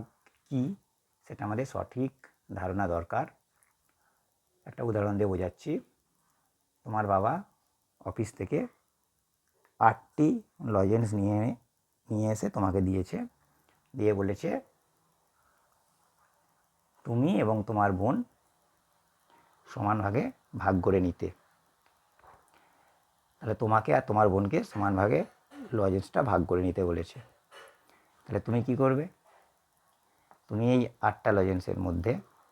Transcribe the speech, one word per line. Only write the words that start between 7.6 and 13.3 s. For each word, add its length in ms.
অফিস 300
থেকে 320
আটটি 640
লজেন্স 500
নিয়ে, 260
নিয়ে 220
এসে 180
তোমাকে 300
দিয়েছে, 460